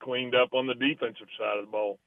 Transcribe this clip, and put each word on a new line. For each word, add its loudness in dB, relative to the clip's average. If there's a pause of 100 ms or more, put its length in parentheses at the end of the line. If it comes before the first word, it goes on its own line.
cleaned -4
up 6
on 0
the -2
defensive -2 (100)
side -2
of -6
the -20
ball. -2